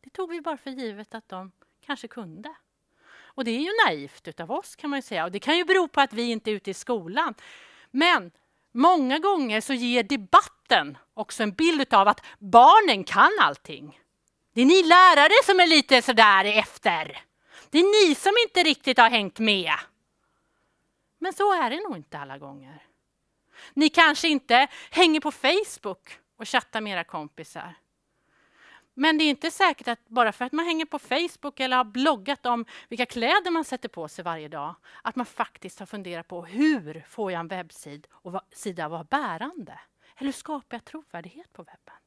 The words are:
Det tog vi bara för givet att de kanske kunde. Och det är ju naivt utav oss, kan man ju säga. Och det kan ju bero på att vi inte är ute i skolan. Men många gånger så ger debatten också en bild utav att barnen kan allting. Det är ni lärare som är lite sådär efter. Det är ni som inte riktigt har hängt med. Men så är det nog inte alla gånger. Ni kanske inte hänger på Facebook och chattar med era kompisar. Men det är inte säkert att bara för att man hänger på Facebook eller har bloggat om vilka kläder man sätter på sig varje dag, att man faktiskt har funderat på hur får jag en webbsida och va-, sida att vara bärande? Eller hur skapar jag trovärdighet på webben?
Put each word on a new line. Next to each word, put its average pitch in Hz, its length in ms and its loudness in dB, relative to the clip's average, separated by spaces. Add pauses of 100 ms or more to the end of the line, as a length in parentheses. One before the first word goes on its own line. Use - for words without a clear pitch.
Det 269 100 -20
tog 359 200 -10
vi 339 100 -10
bara 294 160 -8
för - 140 -16
givet 220 440 -14
att 220 140 -18
de 185 240 -16 (340)
kanske 269 220 -10
kunde. 214 460 -18 (560)
Och - 340 -14
det 233 60 -4
är 233 100 -4
ju 339 100 -6 (160)
naivt 151 420 -8
utav 165 220 -14
oss, 294 260 -10
kan - 140 -10
man 277 80 -4
ju 254 40 -8
säga. 165 220 -6
Och 180 80 -8
det 202 80 -8
kan 311 160 0
ju 359 80 -2
bero 359 240 0
på - 120 -2
att 269 120 0
vi 233 180 -4
inte 220 200 -6
är 214 40 -2
ute 196 160 -10
i 185 40 -10
skolan. 226 600 -6 (560)
Men 277 400 0 (420)
många 285 460 2
gånger 302 420 -2
så 269 140 -6
ger 240 280 -2
debatten 190 960 0 (160)
också - 280 -8
en 208 100 -2
bild 320 280 0
utav 208 280 4
att - 160 -2 (140)
barnen 247 680 6
kan 233 260 4 (100)
allting. 147 600 -6 (520)
Det 233 80 -4
är 254 60 4
ni 370 160 6
lärare 349 600 8
som 381 160 4
är 349 60 6
lite 277 360 4
sådär 214 420 4
efter. 202 760 -4 (480)
Det 294 80 2
är 392 300 4
ni 285 60 2
som - 180 -2 (140)
inte 359 160 -2
riktigt 277 360 0
har 226 120 6
hängt 208 280 -6
med. 190 360 -2 (1400)
Men 359 140 -6
så 392 300 0
är 233 80 -2
det 311 180 -8
nog 247 80 -10
inte 151 220 -16
alla 139 200 -14
gånger. 143 440 -20 (920)
Ni 302 140 2
kanske 320 400 4
inte 269 400 2 (220)
hänger 311 300 2
på 302 100 -4
Facebook - 880 -6 (180)
och 220 120 -16
chattar - 320 -4
med 208 120 -10
era 175 120 -6
kompisar. - 680 -16 (1200)
Men 302 240 0
det 320 60 2
är 294 60 2
inte 311 200 -6
säkert - 380 -2
att - 200 -10
bara 226 240 0
för - 120 -8
att 254 80 -10
man 320 120 -4
hänger 320 200 -4
på 302 140 -10
Facebook 294 640 -8
eller 254 160 -2
har 254 80 2
bloggat 247 640 -4
om 233 180 -2 (240)
vilka 240 180 -6
kläder 320 440 -2
man 330 140 -2
sätter - 240 -12
på 156 200 -12
sig 170 160 -18
varje 160 240 -10
dag, 147 260 -12 (280)
att - 140 -8
man 247 100 -6
faktiskt - 520 -10
har 190 80 -16
funderat 175 420 -14
på 175 180 -14
hur 190 600 -4
får 202 240 -8
jag 170 80 -6
en 165 80 -12
webbsida 160 640 -16
och - 200 -20
va-, 185 200 -10
sida 175 320 -12
att 151 60 -10
vara 160 140 -12
bärande? 262 760 -8 (360)
Eller 269 120 -8
hur 269 40 -6
skapar 277 440 -12
jag 220 80 -16
trovärdighet 277 680 -20
på - 100 -20
webben? - 320 -20 (120)